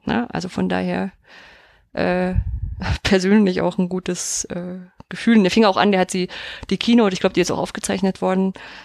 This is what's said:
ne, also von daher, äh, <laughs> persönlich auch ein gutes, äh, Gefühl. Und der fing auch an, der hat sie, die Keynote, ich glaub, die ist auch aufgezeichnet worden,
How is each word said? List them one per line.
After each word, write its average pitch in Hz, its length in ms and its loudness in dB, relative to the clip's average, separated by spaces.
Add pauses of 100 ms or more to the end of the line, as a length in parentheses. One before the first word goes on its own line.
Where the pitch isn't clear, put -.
ne, 120 280 -2
also 180 160 -6
von 185 200 -2
daher, 185 420 -4 (840)
äh, 180 400 -2 (460)
<laughs> - 240 -2
persönlich 190 580 4
auch 175 160 -2
ein 180 120 0
gutes, - 560 -6
äh, 180 340 -10 (300)
Gefühl. 226 280 2
Und 208 60 8
der 180 80 4
fing 226 140 6
auch 190 120 4
an, 202 140 4
der 185 100 2
hat 180 100 0
sie, 185 160 -2 (440)
die 190 60 2
Keynote, 233 360 4
ich 185 60 -8
glaub, 185 140 0
die 180 80 2
ist 170 100 0
auch - 80 -2
aufgezeichnet 190 640 -4
worden, 190 320 0 (320)